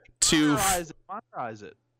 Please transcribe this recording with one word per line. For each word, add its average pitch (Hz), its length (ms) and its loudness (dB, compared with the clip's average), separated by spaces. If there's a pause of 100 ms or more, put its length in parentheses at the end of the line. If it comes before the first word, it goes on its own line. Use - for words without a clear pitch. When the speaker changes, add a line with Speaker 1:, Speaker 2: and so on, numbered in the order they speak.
(220)
Speaker 1:
to 151 360 4
f- - 20 0
Speaker 2:
Monetize 180 300 2
it. 135 60 -20 (140)
Monetize 127 540 -12
it. 87 140 -20 (220)